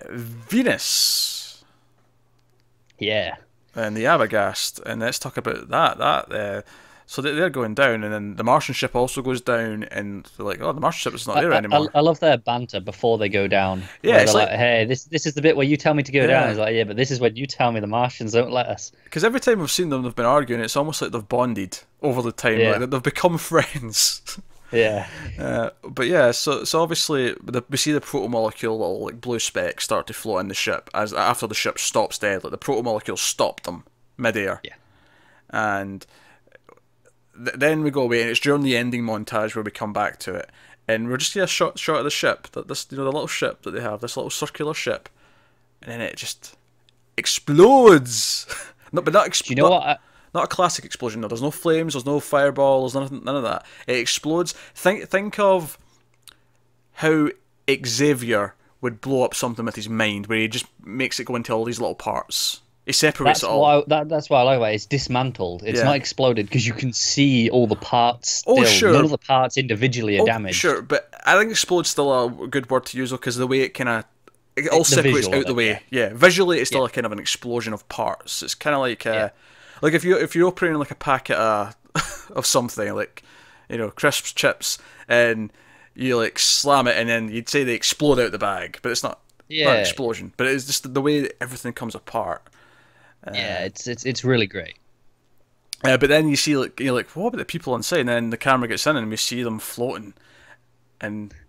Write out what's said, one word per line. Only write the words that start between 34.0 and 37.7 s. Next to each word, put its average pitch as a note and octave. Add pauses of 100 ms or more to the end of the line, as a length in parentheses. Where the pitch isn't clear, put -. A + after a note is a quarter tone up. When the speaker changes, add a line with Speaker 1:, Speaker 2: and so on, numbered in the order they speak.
Speaker 1:
midair. G2+
Speaker 2:
Yeah. - (760)
Speaker 1:
And G2 (1300)
th-, A#2+
then D#3